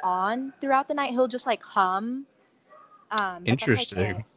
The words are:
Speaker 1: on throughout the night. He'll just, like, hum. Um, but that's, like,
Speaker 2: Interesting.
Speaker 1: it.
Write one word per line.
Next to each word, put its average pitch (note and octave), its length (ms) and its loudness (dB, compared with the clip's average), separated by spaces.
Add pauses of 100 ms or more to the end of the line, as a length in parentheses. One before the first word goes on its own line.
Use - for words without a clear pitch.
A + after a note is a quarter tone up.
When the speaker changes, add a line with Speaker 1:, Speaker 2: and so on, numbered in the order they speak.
Speaker 1:
on G3+ 560 0
throughout C4+ 280 2
the D4+ 60 -4
night. C#4 180 -2
He'll B3+ 180 2
just, B3 180 -4
like, A3 160 -2
hum. G#3+ 600 0 (840)
Um, F#3 340 -2
but B2 140 2
that's, D#3+ 100 0
like, - 0 -
Speaker 2:
Interesting. G2+ 500 0
Speaker 1:
it. A2+ 60 -10 (120)